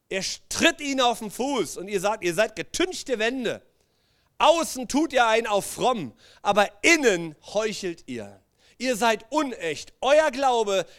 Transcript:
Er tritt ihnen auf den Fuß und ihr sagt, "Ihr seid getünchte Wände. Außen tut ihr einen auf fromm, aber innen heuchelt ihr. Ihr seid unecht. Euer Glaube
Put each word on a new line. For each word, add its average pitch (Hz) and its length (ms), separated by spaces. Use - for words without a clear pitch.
Er 190 160
tritt - 320
ihnen 277 220
auf 240 180
den 220 100
Fuß 240 460
und 175 140
ihr 202 100
sagt, 202 240
"Ihr 175 100
seid 202 220
getünchte 277 640
Wände. 226 420
Außen 277 480
tut 302 260
ihr 247 120
einen 226 220
auf 202 180
fromm, 185 480
aber 202 260
innen 214 520
heuchelt 196 500
ihr. 101 340
Ihr 254 180
seid 220 360
unecht. 233 680
Euer 302 300
Glaube 233 560